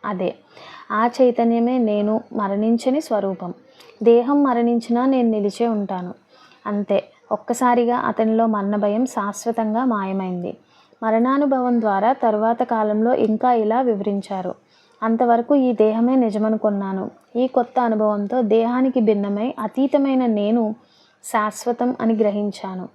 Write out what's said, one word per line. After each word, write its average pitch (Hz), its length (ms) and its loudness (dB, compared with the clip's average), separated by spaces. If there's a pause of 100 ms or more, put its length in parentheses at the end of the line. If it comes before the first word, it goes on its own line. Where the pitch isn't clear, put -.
అదే. 185 300 -4 (560)
ఆ 214 160 0
చైతన్యమే 240 680 2
నేను, 214 440 0 (120)
మరణించని 220 680 0
స్వరూపం. 196 520 -4 (500)
దేహం 240 400 4
మరణించినా 233 600 0
నేను 262 240 2
నిలిచే 214 380 0
ఉంటాను. 196 460 -4 (520)
అంతే. 208 380 0 (280)
ఒక్కసారిగా 240 680 0
అతనిలో 220 500 0
మరణ 208 280 -2
భయం 208 300 0
శాశ్వతంగా 226 800 -4
మాయమైంది. 190 720 -4 (460)
మరణానుభవం 247 800 2
ద్వారా 214 320 2
తరువాత 226 500 0
కాలంలో 220 500 0
ఇంకా 220 400 2
ఇలా 220 280 2
వివరించారు. 196 760 -4 (480)
"అంతవరకు 233 520 2
ఈ 254 180 2
దేహమే 220 420 2
నిజమనుకున్నాను. 208 960 0 (240)
ఈ 247 120 0
కొత్త 254 320 0
అనుభవంతో 214 640 0
దేహానికి 240 580 0
భిన్నమై 208 600 -2
అతీతమైన 262 680 0
నేను 220 500 0 (480)
శాశ్వతం 240 800 -2
అని 226 120 2
గ్రహించాను. 202 800 -4